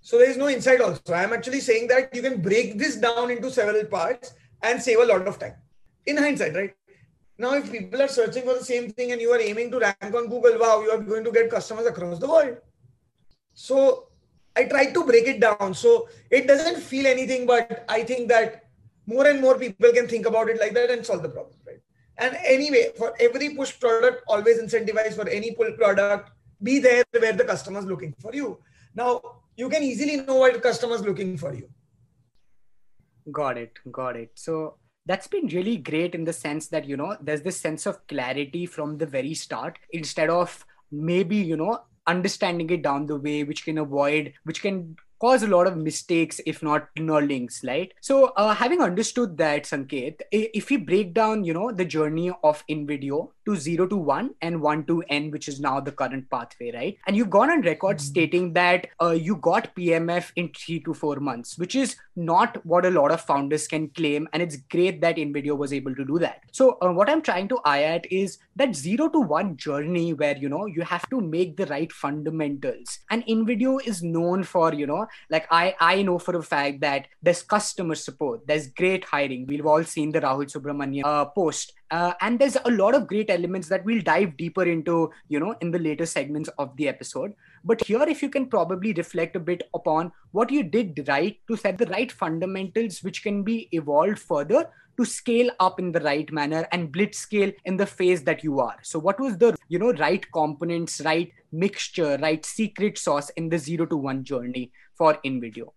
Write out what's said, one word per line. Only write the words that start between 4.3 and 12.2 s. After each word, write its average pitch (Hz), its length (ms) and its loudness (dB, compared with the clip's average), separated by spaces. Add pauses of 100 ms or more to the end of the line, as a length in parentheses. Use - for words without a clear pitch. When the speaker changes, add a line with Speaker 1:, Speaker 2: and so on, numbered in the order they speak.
Speaker 1:
and 233 200 0
save 226 160 4
a 240 60 8
lot 190 220 4
of 202 120 -6
time. - 160 -10 (520)
In 285 100 -2
hindsight, 247 380 0
right? 196 200 -4 (640)
Now, 247 160 -2
if 240 160 -2
people 233 320 -4
are 269 60 2
searching 247 360 0
for 254 100 0
the 254 100 -4
same 240 260 -4
thing 247 220 -4
and 233 80 -4
you 233 100 2
are 240 100 6
aiming 220 300 -2
to 247 80 -2
rank 208 240 2
on 226 260 -4
Google, 233 300 0
wow, 226 240 4
you 214 80 0
are 220 80 0
going 214 260 -6
to 233 60 -2
get 226 200 2
customers 226 360 -4
across 175 320 -4
the 262 100 -4